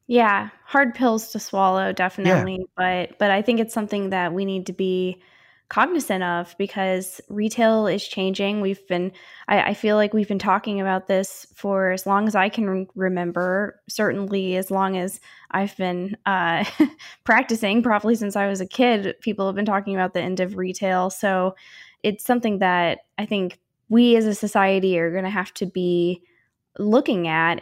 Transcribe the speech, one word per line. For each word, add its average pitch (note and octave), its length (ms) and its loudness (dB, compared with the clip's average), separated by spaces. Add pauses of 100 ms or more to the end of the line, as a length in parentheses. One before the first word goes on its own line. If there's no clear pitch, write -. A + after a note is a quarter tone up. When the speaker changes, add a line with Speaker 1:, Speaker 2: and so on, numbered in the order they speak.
Speaker 1:
Yeah, G#3+ 420 2 (160)
hard C#4 280 2
pills A3+ 380 0
to A3 80 -8
swallow, F#3+ 480 2
Speaker 2:
Yeah. F#3+ 60 -2
Speaker 1:
definitely. F#3 720 0 (120)
But, F3+ 400 -2
but G3+ 140 2
I G3 100 2
think A#3 180 2
it's A3 140 -2
something G3+ 380 -4
that F3+ 220 0
we F#3+ 120 -2
need F#3+ 220 -4
to F#3 60 -8
be F#3 460 -2 (500)
cognizant B3 540 0
of F3 360 -4
because F#3+ 680 -4
retail A3 600 2
is F#3+ 200 -2
changing. G3 540 -2
We've G3 260 -4
been, F3+ 240 -2 (360)
I, G3+ 140 4
I - 120 0
feel G#3 220 0
like G#3 180 2
we've G#3 140 0
been G3+ 100 -2
talking G3+ 420 0
about F#3+ 280 -2
this F#3+ 480 -2
for F#3+ 360 0
as F#3 140 -4
long G3 220 2
as G#3+ 80 0
I F#3+ 140 2
can G#3 200 -2
re-, F#3+ 240 -4
remember, F3+ 960 -2
certainly G3 680 -2
as F#3+ 120 -4
long F#3+ 260 0
as F#3+ 240 -6 (300)
I've G3 260 -2
been, F#3 420 -4 (100)
uh, F3+ 380 0 (300)
<laughs> - 280 -20
practicing, A3+ 580 2
probably A3 320 2
since G#3 220 -4
I G3+ 120 0
was G3 140 -2
a F#3 60 -6
kid, A3+ 540 2
people G3+ 260 -2
have F#3+ 80 -2
been G3+ 100 -2
talking G3 300 -2
about F#3 180 -2
the F3+ 80 -2
end F3+ 180 -4
of F#3 160 -4
retail. F#3 540 -2
So F#3+ 460 -2 (480)
it's G#3 200 -2
something A#3 360 0
that F3+ 400 2 (180)
I G#3 80 -6
think F#3+ 320 -4 (320)
we A#3 280 6
as A3 100 2
a G#3 80 0
society F#3+ 640 2
are E3 120 0
gonna F#3 200 -4
have F#3+ 240 -6
to G3+ 100 -6
be F3 560 0 (560)
looking G#3 500 2
at E3 340 2